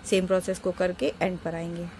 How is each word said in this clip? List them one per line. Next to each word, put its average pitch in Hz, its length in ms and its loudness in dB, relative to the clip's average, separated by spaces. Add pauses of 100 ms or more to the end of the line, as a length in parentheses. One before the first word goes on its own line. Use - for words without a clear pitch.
Same 185 220 4
process 185 320 2
को 185 140 0
करके 180 400 0 (100)
end 185 160 0
पर 170 160 -4
आएंगे। 170 340 -4 (120)